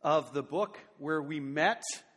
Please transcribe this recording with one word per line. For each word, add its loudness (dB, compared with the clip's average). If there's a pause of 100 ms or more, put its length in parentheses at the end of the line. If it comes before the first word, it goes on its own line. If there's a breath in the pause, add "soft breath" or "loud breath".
of 4
the -2
book -4 (200)
where -2
we -6
met, 0 (340)